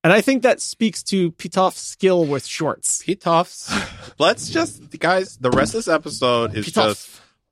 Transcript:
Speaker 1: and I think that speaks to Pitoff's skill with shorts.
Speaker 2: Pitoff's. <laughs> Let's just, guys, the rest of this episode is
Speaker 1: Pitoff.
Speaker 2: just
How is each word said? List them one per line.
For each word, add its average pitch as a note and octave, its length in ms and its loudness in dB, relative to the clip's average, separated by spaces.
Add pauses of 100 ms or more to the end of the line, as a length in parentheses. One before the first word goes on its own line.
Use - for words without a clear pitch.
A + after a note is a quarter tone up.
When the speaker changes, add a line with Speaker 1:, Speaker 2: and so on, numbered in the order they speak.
Speaker 1:
and E3+ 80 6
I A3 80 6
think C4+ 220 2
that A#3+ 180 4
speaks - 420 -4
to F3+ 300 0
Pitoff's F#3 480 -2
skill F3+ 440 2
with C#3 200 -4
shorts. - 580 -4
Speaker 2:
Pitoff's. F3 680 0 (440)
<laughs> - 60 -20
Let's E3 300 2
just, - 500 -6
guys, F#3 380 0
the B2+ 140 0
rest C3+ 220 2
of A3+ 60 -4
this A3+ 100 -6
episode A#2+ 640 0
is G#2+ 120 -4
Speaker 1:
Pitoff. E3+ 60 -10 (160)
Speaker 2:
just - 320 -8 (300)